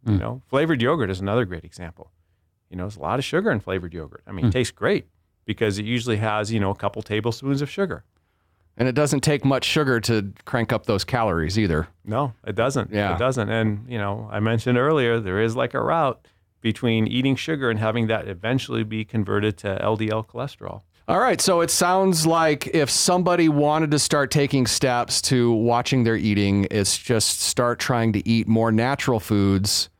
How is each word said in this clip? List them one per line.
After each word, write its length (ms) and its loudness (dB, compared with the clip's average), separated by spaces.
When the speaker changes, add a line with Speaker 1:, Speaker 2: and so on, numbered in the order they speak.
Speaker 1:
You 100 2
Speaker 2:
Mm. 60 4
Speaker 1:
know, 280 -6
flavored 340 2
yogurt 280 0
is 100 -4
another 240 0
great 200 -10
example. 460 -16
You 60 -12
know, 80 -6
there's 120 -10
a 60 -12
lot 180 -2
of 40 -6
sugar 260 -2
in 100 0
flavored 340 -6
yogurt. 320 -14
I 60 -16
mean, 140 -2
it 20 4
Speaker 2:
Mm. 40 2
Speaker 1:
tastes 200 0
great 340 -2
because 340 -2
it 80 -8
usually 320 -2
has, 340 -2
you 80 0
know, 100 0
a 40 -2
couple 280 -2
tablespoons 600 -2
of 80 -8
sugar. 340 -6
Speaker 3:
And 100 0
it 80 0
doesn't 280 2
take 220 2
much 200 2
sugar 360 2
to 320 0
crank 280 -2
up 140 -2
those 160 0
calories 560 0
either. 300 2
Speaker 1:
No, 300 -4
it 80 -8
doesn't. 380 -2
Speaker 3:
Yeah. 220 0
Speaker 1:
It 40 -4
doesn't. 300 0
And, 400 -2
you 100 -8
know, 320 -6
I 80 -6
mentioned 400 2
earlier, 400 2
there 220 -2
is, 160 0
like, 180 -2
a 80 -2
route 460 -2
between 480 0
eating 260 0
sugar 360 -4
and 100 -2
having 260 0
that 220 -2
eventually 560 -4
be 200 -6
converted 540 -2
to 240 -6
L 140 0
D 140 -4
L 120 -2
cholesterol. 600 -12
Speaker 3:
All 100 2
right. 220 2
So 200 2
it 100 0
sounds 560 2
like 480 2
if 160 2
somebody 580 2
wanted 440 2
to 60 2
start 320 2
taking 360 2
steps 560 0
to 280 4
watching 540 2
their 120 2
eating, 540 2
it's 280 0
just 420 0
start 400 0
trying 320 2
to 160 0
eat 180 2
more 240 4
natural 480 2
foods 680 2